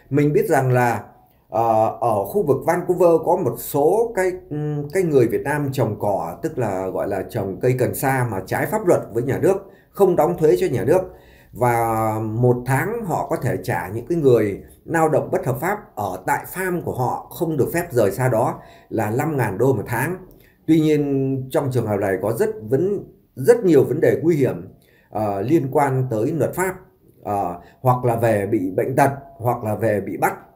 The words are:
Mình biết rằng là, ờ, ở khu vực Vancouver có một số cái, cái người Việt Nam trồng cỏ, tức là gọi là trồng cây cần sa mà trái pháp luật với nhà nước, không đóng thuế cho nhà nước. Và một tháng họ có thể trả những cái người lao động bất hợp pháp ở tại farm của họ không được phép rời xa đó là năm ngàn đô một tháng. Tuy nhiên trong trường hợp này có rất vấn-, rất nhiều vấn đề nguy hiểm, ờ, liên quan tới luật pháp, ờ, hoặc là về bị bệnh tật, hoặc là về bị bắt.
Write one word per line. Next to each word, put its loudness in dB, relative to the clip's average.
Mình 2
biết 2
rằng 2
là, 2
ờ, 2
ở 0
khu 0
vực 2
Vancouver 2
có 2
một -2
số 0
cái, 0
cái 0
người 4
Việt -2
Nam -2
trồng -2
cỏ, -4
tức -6
là -4
gọi -4
là -4
trồng -6
cây 2
cần 0
sa 0
mà -4
trái -2
pháp -4
luật 4
với -2
nhà -2
nước, 2
không 2
đóng 2
thuế 4
cho 0
nhà -2
nước. 2
Và 0
một 2
tháng -2
họ -2
có 0
thể -2
trả -4
những -8
cái -2
người 4
lao 2
động 0
bất -2
hợp -2
pháp -6
ở -6
tại -2
farm -4
của -6
họ -4
không -4
được 0
phép -4
rời 2
xa 0
đó 0
là -2
năm -2
ngàn -2
đô 4
một -2
tháng. -2
Tuy 6
nhiên 0
trong 0
trường 0
hợp 0
này 0
có 0
rất 0
vấn-, 0
rất 4
nhiều 6
vấn -2
đề 2
nguy 2
hiểm, -2
ờ, -4
liên 0
quan 2
tới 0
luật -2
pháp, -2
ờ, -4
hoặc 2
là 2
về 2
bị -2
bệnh -2
tật, 4
hoặc -4
là -2
về 0
bị -6
bắt. 0